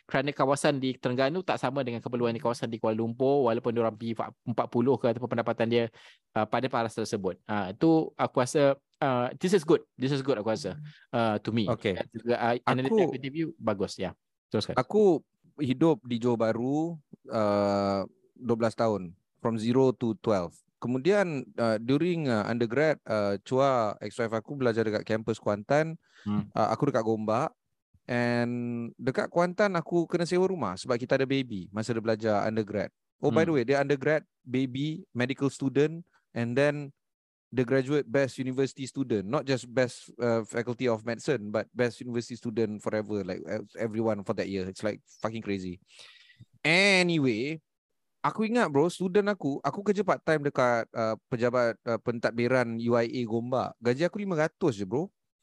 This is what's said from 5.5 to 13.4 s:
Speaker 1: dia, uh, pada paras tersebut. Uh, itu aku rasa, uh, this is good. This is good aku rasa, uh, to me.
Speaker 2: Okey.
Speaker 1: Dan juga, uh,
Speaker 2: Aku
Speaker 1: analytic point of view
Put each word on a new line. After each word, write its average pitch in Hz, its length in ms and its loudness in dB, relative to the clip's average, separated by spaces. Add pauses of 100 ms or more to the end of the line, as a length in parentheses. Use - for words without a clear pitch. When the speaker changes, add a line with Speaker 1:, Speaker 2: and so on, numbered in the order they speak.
Speaker 1:
dia, 117 160 4 (480)
uh, 110 80 2
pada 123 240 0
paras 117 240 -2
tersebut. 98 560 -4
Uh, 101 240 -4
itu 160 480 2
aku 127 240 2
rasa, 139 320 2 (240)
uh, 127 400 0
this 185 160 2
is 160 80 2
good. 156 160 6 (160)
This 127 160 -2
is 139 80 0
good 131 160 0
aku 104 160 -2
rasa, 98 240 -4 (400)
uh, 110 240 2
to 110 160 -4
me. 117 160 2
Speaker 2:
Okey. 104 240 0
Speaker 1:
Dan - 160 -6
juga, 117 320 -2
uh, 120 160 2
Speaker 2:
Aku - 160 -4
Speaker 1:
analytic 165 320 2
point 131 160 -6
of 135 80 -8
view 156 240 -4